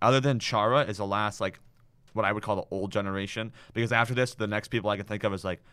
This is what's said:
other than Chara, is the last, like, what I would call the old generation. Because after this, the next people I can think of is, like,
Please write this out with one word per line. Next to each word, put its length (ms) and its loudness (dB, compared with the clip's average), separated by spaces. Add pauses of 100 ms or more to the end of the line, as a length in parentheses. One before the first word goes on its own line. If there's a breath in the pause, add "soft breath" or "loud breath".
other 180 6
than 200 2
Chara, 420 2
is 160 -2
the 100 -4
last, 320 -2
like, 180 -4 (540)
what 140 0
I 80 4
would 100 -2
call 140 0
the 120 -4
old 220 -4
generation. 640 -4 (200 loud breath)
Because 200 0
after 200 2
this, 220 0
the 120 -2
next 200 -2
people 220 -2
I 80 0
can 80 -8
think 180 -6
of 100 0
is, 120 -6
like, 160 -4 (120)